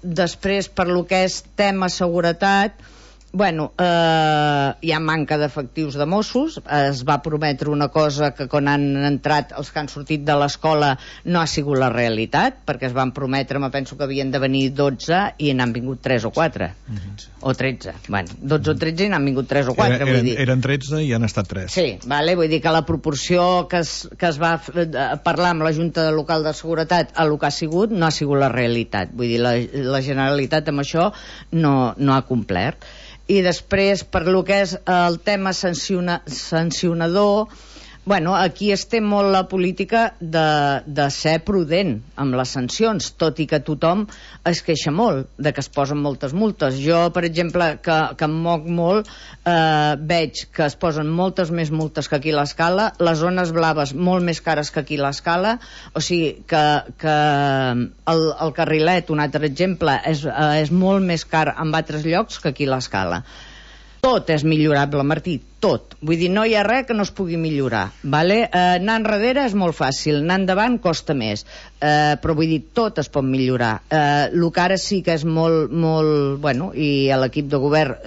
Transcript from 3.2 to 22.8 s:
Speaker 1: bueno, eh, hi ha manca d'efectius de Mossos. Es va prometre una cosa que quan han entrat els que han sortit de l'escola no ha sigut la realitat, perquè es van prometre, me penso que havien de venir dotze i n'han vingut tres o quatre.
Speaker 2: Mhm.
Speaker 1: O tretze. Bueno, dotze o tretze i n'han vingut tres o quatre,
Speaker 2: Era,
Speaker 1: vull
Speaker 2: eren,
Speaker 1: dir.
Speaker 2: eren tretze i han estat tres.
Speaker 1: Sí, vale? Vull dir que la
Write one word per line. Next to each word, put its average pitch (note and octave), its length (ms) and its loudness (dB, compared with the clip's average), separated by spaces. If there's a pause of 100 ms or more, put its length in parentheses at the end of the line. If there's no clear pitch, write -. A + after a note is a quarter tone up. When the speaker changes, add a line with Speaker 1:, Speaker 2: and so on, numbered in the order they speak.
Speaker 1:
bueno, E3+ 420 0
eh, D#3 1000 2
hi D#3+ 160 -2
ha D#3 80 -2
manca D#3 320 0
d'efectius D3 640 -4
de D3 80 2
Mossos. G#3+ 460 -2 (180)
Es C#3 320 0
va D3 160 2
prometre D3+ 480 -2
una D3 240 0
cosa D3 400 2
que C#3 160 -8
quan C#3+ 240 0
han C#3+ 140 2 (180)
entrat C#3+ 560 0
els C#3 140 -12
que D#3 80 -4
han C#3+ 100 -8
sortit D3 320 -6
de D3 160 2
l'escola D3 540 2 (320)
no F3 160 2
ha D#3 60 0
sigut C#3+ 300 -2
la C3 140 2
realitat, A#2 720 0
perquè C3+ 240 -6
es B2 80 -6
van C3 160 0
prometre, C3+ 480 -4
me C#3 140 -2
penso C3+ 240 -6
que C#3+ 100 -4
havien C3+ 240 -4
de C#3 80 -2
venir C3+ 320 0
dotze C#3+ 480 0 (240)
i D3 100 2
n'han B2 220 0
vingut B2 260 -6
tres A#2+ 220 0
o A2 80 -4
quatre. C3+ 380 -2 (180)
Speaker 2:
Mhm. G2+ 380 -10 (160)
Speaker 1:
O C3 120 -2
tretze. B2 380 -4 (160)
Bueno, F#2+ 320 -4
dotze D3+ 320 0
o D3+ 80 0
tretze E3 260 -2
i G#3 60 -2
n'han D3+ 160 0
vingut C3 240 -2
tres C3+ 160 2
o B2 80 -2
quatre, B2 220 2
Speaker 2:
Era, C#3 80 0
Speaker 1:
vull C3 100 2
Speaker 2:
eren, B2 100 2
Speaker 1:
dir. B2 140 0
Speaker 2:
eren B2+ 220 2
tretze C#3 420 -2
i C#3+ 100 0
han A2+ 140 0
estat G#2 200 -4
tres. F#2 260 -8
Speaker 1:
Sí, B2 320 0
vale? D3+ 340 0
Vull D#3+ 80 2
dir D#3 140 0
que E3 100 2
la D#3+ 140 2